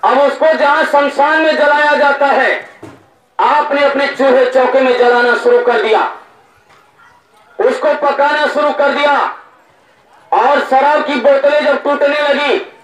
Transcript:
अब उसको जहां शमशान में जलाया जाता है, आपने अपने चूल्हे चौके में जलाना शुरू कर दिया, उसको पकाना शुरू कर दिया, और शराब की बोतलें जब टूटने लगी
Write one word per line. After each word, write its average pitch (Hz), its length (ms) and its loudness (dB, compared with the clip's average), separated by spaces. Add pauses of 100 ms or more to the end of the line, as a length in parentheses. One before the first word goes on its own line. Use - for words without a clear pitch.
अब 247 140 2
उसको 285 340 2
जहां 302 320 2
शमशान 285 560 0
में 311 160 0
जलाया 294 400 2
जाता 285 300 0
है, 254 420 -2 (720)
आपने 294 440 0
अपने 277 220 0
चूल्हे 254 400 2
चौके 262 340 0
में 247 180 0
जलाना 240 360 2
शुरू 240 240 2
कर 233 240 0
दिया, 214 300 0 (1500)
उसको 285 340 0
पकाना 285 520 -2
शुरू 294 240 -2
कर 277 180 -2
दिया, 285 460 -2 (960)
और 269 280 0
शराब 277 440 0
की 285 100 -6
बोतलें 277 520 0
जब 277 160 -2
टूटने 285 460 -2
लगी 277 440 -2 (120)